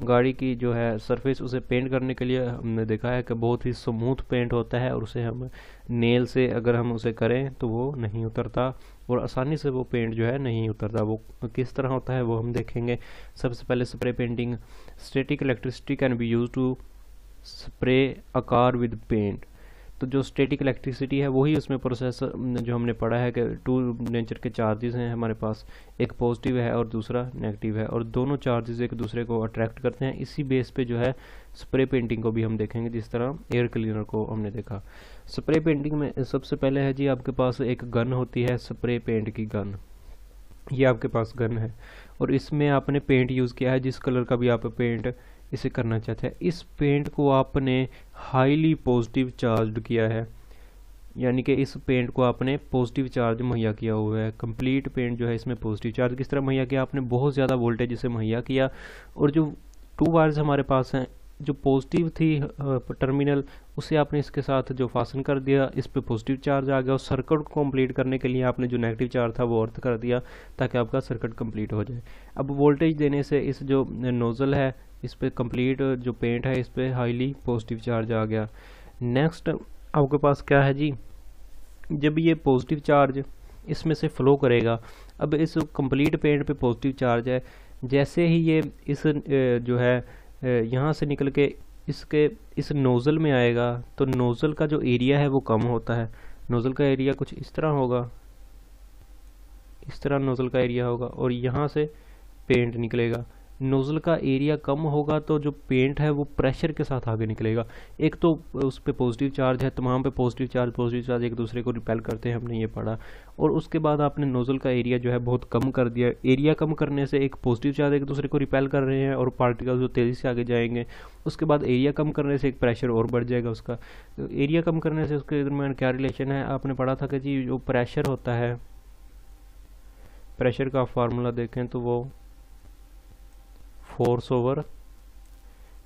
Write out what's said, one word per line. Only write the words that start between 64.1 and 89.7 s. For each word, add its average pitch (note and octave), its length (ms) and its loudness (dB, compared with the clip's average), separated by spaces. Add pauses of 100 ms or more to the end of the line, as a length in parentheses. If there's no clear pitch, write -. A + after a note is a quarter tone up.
इसके C#3 220 -4
साथ C3 300 0
जो B2+ 160 0
फासन B2+ 340 -2
कर C#3 180 0
दिया, C3+ 360 4
इस - 120 -2
पे - 120 -2
positive B2 360 -2
charge C#3 340 0
आ C3+ 120 2
गया C3 120 0
और C3 60 2
circuit C#3+ 400 0
को D3+ 240 -2
complete C3 280 2
करने C3 260 0
के C3 100 -2
लिए B2+ 160 0
आपने B2 240 0
जो A#2+ 100 -2
negative A#2 300 0
charge A#2+ 320 -2
था B2+ 40 2
वो A#2 200 2
earth A2+ 160 -6
कर A#2+ 180 0
दिया B2 240 0 (360)
ताकि B2+ 200 0
आपका A#2+ 220 0
circuit A#2 340 -4
complete G#2+ 400 -4
हो G#2 100 0
जाए। A#2+ 180 -8 (360)
अब C#3 140 -4
voltage D3 440 4
देने C#3+ 280 2
से C#3+ 160 2
इस C3+ 240 -2
जो C3+ 280 2
nozzle B2 640 0
है C3+ 340 -2 (140)
इस B2+ 100 -8
पे C3 160 -2
complete B2+ 520 0
जो B2+ 320 0
paint A#2+ 340 0
है B2+ 120 0
इस A#2+ 80 -4
पे B2+ 220 -2
highly B2+ 460 0 (100)
positive A#2 340 -2
charge A2+ 320 -2
आ A2 140 2
गया। G#2+ 240 -2 (520)
Next C3+ 480 0 (460)
आपके C#3+ 220 4
पास C#3+ 240 4
क्या C#3 200 6
है C#3 120 4
जी, C#3+ 200 0 (1000)
जब D3+ 280 2
ये E3 140 6
positive C#3+ 460 2
charge C#3 440 4 (440)
इसमें D#3 280 0
से D#3 120 -2
फ्लो C#3 280 6
करेगा, A#2 460 4 (380)
अब D#3+ 140 0
इस D#3+ 240 0
complete C#3+ 580 0
paint D3 300 2
पे D3 80 -2
पॉजिटिव C3+ 380 0
charge B2 380 2
है, B2+ 140 0 (420)
जैसे C#3 420 4
ही E3 80 6
ये D#3+ 360 4 (160)
इस, C#3+ 200 0
अ, D3+ 60 4 (440)
जो A#2+ 200 0